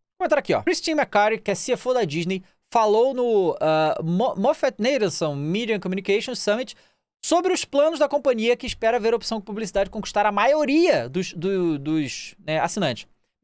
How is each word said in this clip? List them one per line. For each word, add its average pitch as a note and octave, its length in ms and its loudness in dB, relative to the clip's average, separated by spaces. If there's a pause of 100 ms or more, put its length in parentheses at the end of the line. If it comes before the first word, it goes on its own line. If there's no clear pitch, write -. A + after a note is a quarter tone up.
(200)
Vou F#4 60 -4
entrar D4+ 140 2
aqui, - 140 0
ó. A#2+ 80 2
Christine D#4 380 -2
McCarthy, A3 420 2
que G#3 100 -4
é F#3 40 0
C B3 180 -2
F B3 160 -4
O B3+ 40 2
da A#3+ 100 2
Disney, F3 400 -4 (280)
falou A3+ 420 4
no, A3+ 460 2
ah, D#3 440 2
Mo-, F3+ 320 0
Moffett-Nathanson A3 1000 0
Media G3+ 400 -2
and F#3+ 40 -4
Communications G3 600 -2
Summit A3 360 -2 (500)
sobre F4 280 2
os - 100 -2
planos D4 360 0
da C#4 100 2
companhia, A#3+ 480 2
que B3+ 100 -10
espera A#3 320 0
ver A3+ 140 0
a - 20 2
opção A3+ 240 -4
de - 60 -16
publicidade G3+ 440 -4
conquistar G#3 360 -2
a G#3 60 2
maioria C4+ 760 4
dos, F3 260 -6
do, F3 460 -2
dos, D3 600 -4
né, D#3 200 -4
assinantes. D#3 480 -4 (360)